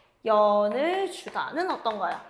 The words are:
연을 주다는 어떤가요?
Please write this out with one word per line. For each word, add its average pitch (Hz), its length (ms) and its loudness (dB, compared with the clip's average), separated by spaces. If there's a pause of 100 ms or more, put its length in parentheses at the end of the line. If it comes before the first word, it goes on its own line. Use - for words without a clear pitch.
(240)
연을 220 880 2
주다는 269 600 -6
어떤가요? 202 600 -4